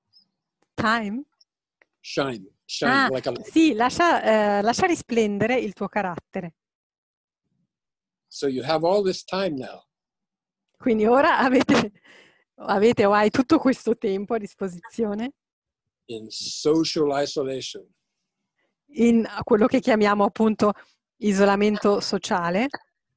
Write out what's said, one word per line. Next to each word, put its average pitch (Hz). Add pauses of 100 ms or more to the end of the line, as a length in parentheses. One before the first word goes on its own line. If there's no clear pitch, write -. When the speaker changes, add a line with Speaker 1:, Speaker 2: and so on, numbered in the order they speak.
(760)
Speaker 1:
Time? 226 (800)
Speaker 2:
Shine, 120 (200)
shine -
Speaker 1:
Ah, 269
Speaker 2:
like 131
a 131
light. -
Speaker 1:
sì, 320
lascia, 254 (360)
eh, 202
lascia 233
risplendere 226
il 214
tuo 202
carattere. 180 (1700)
Speaker 2:
So -
you 131
have 156
all 202
this 185
time 185
now. 120 (920)
Speaker 1:
Quindi 220
ora 277
avete, 254 (640)
avete 208
o 202
hai 208
tutto 269
questo 240
tempo 196
a 226
disposizione. 208 (760)
Speaker 2:
In 110
social 151
isolation. 131 (1080)
Speaker 1:
In 233 (180)
quello 220
che 262
chiamiamo 208
appunto 208 (440)
isolamento 202
sociale. 185 (500)